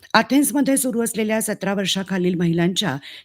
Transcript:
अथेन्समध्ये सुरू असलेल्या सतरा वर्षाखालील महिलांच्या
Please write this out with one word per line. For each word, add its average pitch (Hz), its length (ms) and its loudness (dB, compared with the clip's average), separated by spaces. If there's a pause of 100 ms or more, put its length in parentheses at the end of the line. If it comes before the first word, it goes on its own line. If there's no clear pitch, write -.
(140)
अथेन्समध्ये 269 640 2
सुरू 233 260 -2
असलेल्या 220 380 -2
सतरा 202 320 -2
वर्षाखालील 185 600 0
महिलांच्या 170 640 0 (280)